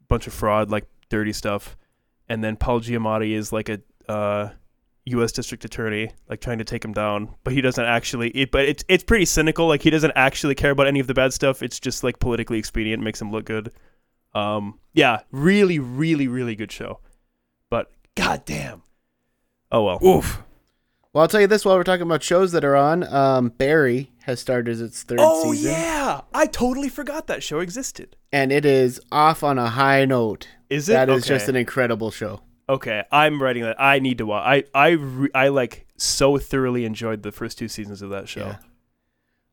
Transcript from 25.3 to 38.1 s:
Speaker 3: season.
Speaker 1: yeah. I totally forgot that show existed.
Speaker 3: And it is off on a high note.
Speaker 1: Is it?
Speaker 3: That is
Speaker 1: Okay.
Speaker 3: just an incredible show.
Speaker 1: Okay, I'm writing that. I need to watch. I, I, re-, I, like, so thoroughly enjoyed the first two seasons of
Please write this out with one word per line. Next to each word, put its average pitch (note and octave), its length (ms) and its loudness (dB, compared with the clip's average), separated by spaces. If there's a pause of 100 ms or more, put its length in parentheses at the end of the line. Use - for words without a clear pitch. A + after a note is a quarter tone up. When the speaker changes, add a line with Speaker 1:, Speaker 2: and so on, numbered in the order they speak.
Speaker 3:
season. D4 180 -2
Speaker 1:
yeah. D#4 500 -2 (140)
I D4+ 100 4
totally C4 440 -2
forgot D4 360 -10
that C#3 160 -6
show D3+ 200 -6
existed. - 540 -12 (160)
Speaker 3:
And C3+ 200 2
it D3 120 4
is C3 380 4 (100)
off D#3 320 4
on C#3+ 140 2
a A#2+ 120 0
high C3+ 360 4
note. A#2+ 420 0 (220)
Speaker 1:
Is C#3+ 180 -4
it? G#3 60 4
Speaker 3:
That C3 160 4
is B2+ 140 4
Speaker 1:
Okay. - 60 -6
Speaker 3:
just B2+ 200 0
an B2+ 60 0
incredible A#2 560 -2
show. G2+ 300 -10 (260)
Speaker 1:
Okay, A#2 440 -2
I'm D3 300 2
writing B2 220 -2
that. A2+ 180 -4
I C#3 160 4
need C3 220 -2
to A2 80 -6
watch. G#2 180 -2
I, C#3 180 2 (160)
I, D3 100 6
re-, C#3 440 -2
I, C3 140 4
like, C3+ 400 -2 (100)
so C#3 400 2
thoroughly B2+ 480 -2
enjoyed A2 380 -6
the G#2 80 -10
first - 260 -12
two A#2 100 -8
seasons G2+ 360 -12
of G2 80 -12